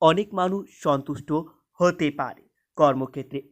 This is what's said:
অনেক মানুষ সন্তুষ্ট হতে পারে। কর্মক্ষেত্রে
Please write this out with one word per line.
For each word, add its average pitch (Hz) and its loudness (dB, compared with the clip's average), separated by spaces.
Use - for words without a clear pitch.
অনেক 170 4
মানুষ 190 -2
সন্তুষ্ট 139 -2
হতে 175 2
পারে। 143 -8
কর্মক্ষেত্রে 135 0